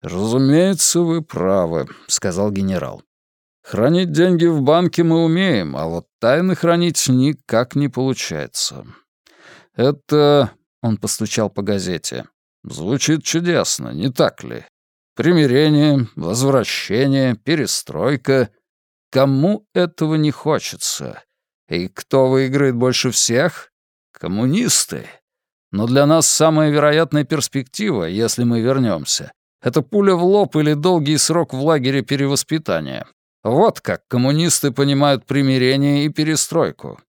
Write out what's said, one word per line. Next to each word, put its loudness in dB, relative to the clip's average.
«Разумеется, 0
вы -2
правы», — -2
сказал -4
генерал. -4
«Хранить 0
деньги 2
в 2
банке 2
мы 2
умеем, 0
а -4
вот -6
тайны 2
хранить 0
никак 0
не 0
получается. -6
Это», — 2
он 0
постучал -4
по -8
газете, — -4
«звучит -2
чудесно, -2
не -4
так -2
ли? -12
Примирение, 4
возвращение, 0
перестройка. -2
Кому 2
этого -2
не 2
хочется? -6
И -4
кто 0
выиграет 0
больше 0
всех? -2
Коммунисты. -2
Но -2
для 4
нас 4
самая 2
вероятная 2
перспектива, -4
если -2
мы 2
вернемся, -2
это 0
пуля 2
в 0
лоб 2
или 2
долгий 0
срок -2
в -6
лагере 2
перевоспитания. -4
Вот 2
как -6
коммунисты 0
понимают 0
примирение 2
и 0
перестройку. -4